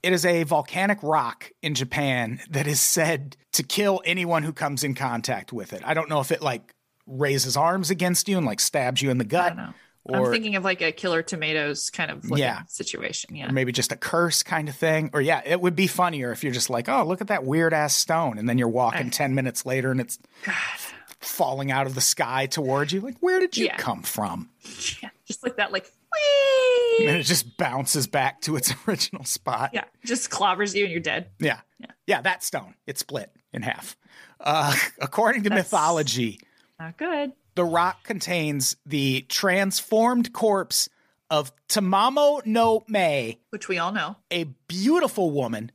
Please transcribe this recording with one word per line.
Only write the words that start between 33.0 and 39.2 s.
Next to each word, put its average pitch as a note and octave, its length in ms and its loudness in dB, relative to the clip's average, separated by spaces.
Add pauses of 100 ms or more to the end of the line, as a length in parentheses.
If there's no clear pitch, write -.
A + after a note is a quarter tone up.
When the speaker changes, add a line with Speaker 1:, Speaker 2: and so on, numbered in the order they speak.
Speaker 1:
in - 80 -6
half. - 340 -8 (440)
Uh, D3 360 2 (120)
<laughs> - 120 -14
according G#3+ 440 2
to G#3 60 2
Speaker 2:
That's G#3 100 2
Speaker 1:
mythology, D3+ 800 0 (400)
Speaker 2:
not E3 180 -12
good. D4 340 -2 (240)
Speaker 1:
the F3+ 80 2
rock E3+ 400 2
contains D#3 720 -2 (100)
the C#3 440 0